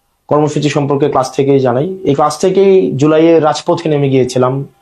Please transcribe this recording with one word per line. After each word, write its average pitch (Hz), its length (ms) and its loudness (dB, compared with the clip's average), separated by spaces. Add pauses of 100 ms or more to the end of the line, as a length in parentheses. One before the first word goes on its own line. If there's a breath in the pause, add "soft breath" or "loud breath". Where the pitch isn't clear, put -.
(280)
কর্মসূচি 147 420 -2
সম্পর্কে 143 400 -2
ক্লাস 139 220 -2
থেকেই 139 280 0
জানাই। 131 440 -2
এই 139 100 0
ক্লাস 151 240 -2
থেকেই 190 540 2
জুলাইয়ে 156 480 2
রাজপথে 156 500 -2
নেমে 143 200 0
গিয়েছিলাম। 131 580 -2 (140)